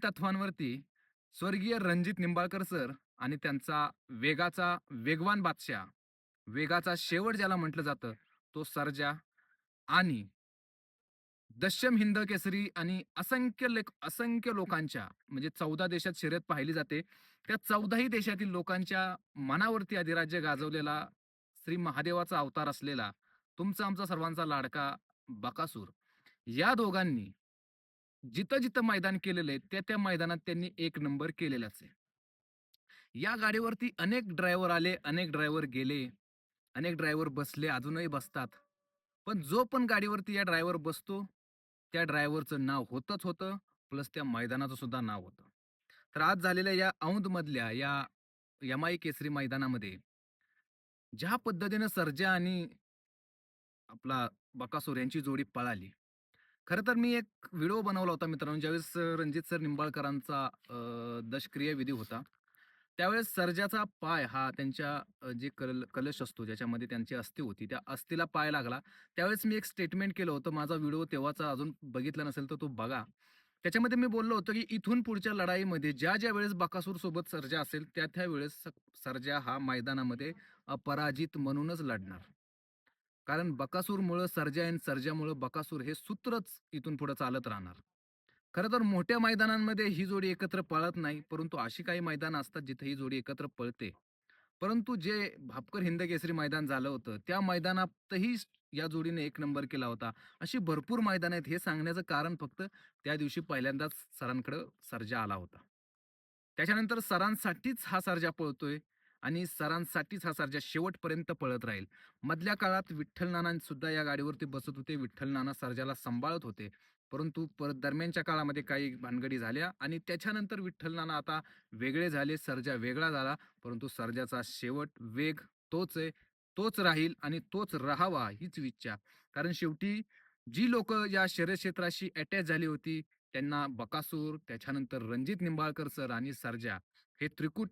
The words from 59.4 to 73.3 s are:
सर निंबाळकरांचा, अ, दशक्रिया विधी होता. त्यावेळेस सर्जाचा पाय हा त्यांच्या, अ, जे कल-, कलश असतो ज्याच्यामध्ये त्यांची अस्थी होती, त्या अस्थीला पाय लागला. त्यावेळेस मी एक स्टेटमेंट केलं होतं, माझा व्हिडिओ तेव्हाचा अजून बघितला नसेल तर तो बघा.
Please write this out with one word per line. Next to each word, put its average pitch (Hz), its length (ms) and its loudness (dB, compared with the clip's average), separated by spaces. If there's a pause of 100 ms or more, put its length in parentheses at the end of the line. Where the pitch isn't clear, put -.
सर 175 80 0
निंबाळकरांचा, 143 880 -2
अ, - 300 -10 (480)
दशक्रिया 139 500 -2
विधी 135 180 -2
होता. 117 300 -4 (720)
त्यावेळेस 214 380 2
सर्जाचा 196 500 2 (160)
पाय 156 240 0
हा 131 260 0
त्यांच्या, 143 520 -2 (200)
अ, 131 80 -8
जे 123 280 -4
कल-, 127 260 -4 (100)
कलश 139 280 -2
असतो 117 220 -8
ज्याच्यामध्ये 117 460 -2
त्यांची 117 240 -4
अस्थी 120 280 -6
होती, 107 240 -6
त्या 127 200 -6
अस्थीला 165 380 -2
पाय 151 260 2
लागला. 131 300 0 (360)
त्यावेळेस 202 300 2
मी 214 80 4
एक 214 100 0
स्टेटमेंट 190 520 0
केलं 175 160 2
होतं, 143 180 0
माझा 151 240 0
व्हिडिओ 156 300 2
तेव्हाचा 147 460 0
अजून 143 220 -2 (100)
बघितला 135 420 -2
नसेल 139 260 -4
तर 151 100 -4
तो 151 60 -4
बघा. 117 380 -4 (580)